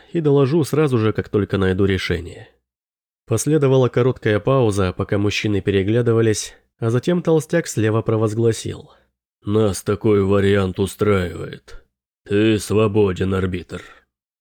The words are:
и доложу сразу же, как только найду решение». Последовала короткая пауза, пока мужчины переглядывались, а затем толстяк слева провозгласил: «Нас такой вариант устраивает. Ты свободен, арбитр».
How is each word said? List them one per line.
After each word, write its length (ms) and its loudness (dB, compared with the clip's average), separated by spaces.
и 80 -2
доложу 440 2
сразу 340 0
же, 140 2
как 180 -6
только 260 0
найду 300 2
решение». 640 -4
Последовала 640 2
короткая 500 0
пауза, 540 0
пока 240 -4
мужчины 460 -2
переглядывались, 920 0
а 120 -2
затем 320 0
толстяк 440 0
слева 360 0
провозгласил: 880 -2
«Нас 400 0
такой 400 0
вариант 560 2
устраивает. 1080 -4
Ты 300 2
свободен, 760 0
арбитр». 500 -6